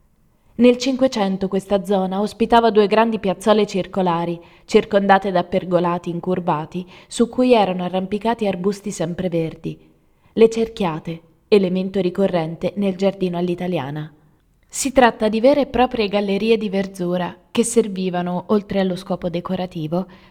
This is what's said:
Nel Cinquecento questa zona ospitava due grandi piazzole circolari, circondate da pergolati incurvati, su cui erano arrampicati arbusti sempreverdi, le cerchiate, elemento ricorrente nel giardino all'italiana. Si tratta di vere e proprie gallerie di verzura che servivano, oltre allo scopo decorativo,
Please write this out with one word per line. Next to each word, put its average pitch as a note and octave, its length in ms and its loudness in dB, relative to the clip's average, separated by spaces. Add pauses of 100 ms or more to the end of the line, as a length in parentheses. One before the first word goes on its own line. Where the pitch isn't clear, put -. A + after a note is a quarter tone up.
(560)
Nel A#3+ 200 6
Cinquecento A#3+ 720 -2
questa G3 380 -2
zona F#3+ 340 0
ospitava A3+ 500 2
due G#3 180 4
grandi A3 320 2
piazzole G#3 460 2
circolari, F3 720 -2 (280)
circondate G3 680 2
da F3+ 140 2
pergolati F3 640 -2
incurvati, F3 760 -4 (220)
su A#3 220 0
cui B3+ 240 4
erano F#3 320 2
arrampicati G3+ 600 -2
arbusti G3 460 -4
sempreverdi, E3 1000 -6 (440)
le A3+ 160 6
cerchiate, F3 720 -4 (260)
elemento F#3+ 540 2
ricorrente F3+ 720 -2
nel G3 220 -2
giardino F#3+ 400 -2
all'italiana. E3+ 720 -4 (580)
Si - 220 -6
tratta A3+ 380 4
di A3 100 -2
vere C#4 220 4
e B3+ 60 0
proprie A#3+ 420 0
gallerie G3+ 480 0
di G#3+ 100 -6
verzura F3+ 680 -4 (160)
che A#3 120 0
servivano, F3+ 840 -2
oltre G3+ 340 0
allo F#3 160 -2
scopo F3+ 320 -6
decorativo, F3+ 760 -6 (260)